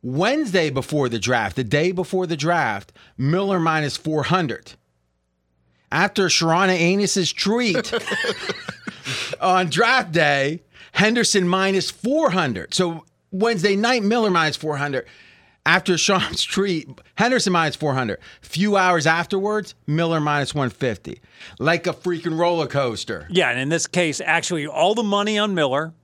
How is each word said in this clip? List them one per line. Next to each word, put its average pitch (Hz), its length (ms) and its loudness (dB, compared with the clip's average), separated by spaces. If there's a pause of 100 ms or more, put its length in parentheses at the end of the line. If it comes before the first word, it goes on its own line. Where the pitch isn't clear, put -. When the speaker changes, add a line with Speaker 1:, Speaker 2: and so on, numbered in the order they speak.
Speaker 1:
Wednesday 180 640 0
before 135 400 0
the 113 80 -2
draft, 110 380 0
the 131 80 -2
day 147 280 0
before 185 360 -2
the 160 100 -4
draft, 139 560 -2 (240)
Miller 185 420 0
minus 156 380 0
four 156 260 -2
hundred. 160 500 -2 (1160)
After 185 360 0
Sharana 175 500 2
Anus's 180 560 2
treat 226 580 0 (840)
<laughs> - 680 -10
on 185 280 2
draft 226 420 2
day, 147 500 2 (300)
Henderson 208 560 4
minus 190 420 0
four 262 400 0
hundred. 139 460 -2
So 170 300 -2 (260)
Wednesday 196 440 2
night, 233 280 2
Miller 220 260 2
minus 165 280 2
four 156 200 -4
hundred. 139 300 -4 (580)
After 175 320 2
Sean's - 460 0
treat, 185 440 -2 (280)
Henderson 240 360 2
minus 160 240 0
four 143 200 -2
hundred. 120 240 -2 (220)
Few 202 360 0
hours 180 300 4
afterwards, 190 680 -2 (140)
Miller 165 320 0
minus 147 340 -2
one 135 160 -2
fifty. 110 500 -6 (380)
Like 170 300 -2
a 175 60 -2
freaking 165 440 -4
roller 170 300 0
coaster. 113 640 -4
Speaker 2:
Yeah, 170 180 2
and 120 100 -2
in 135 100 -2
this 160 180 -2
case, 165 360 -2
actually 160 440 -2
all 170 260 2
the 233 80 -2
money 208 380 0
on 208 160 0
Miller 151 480 0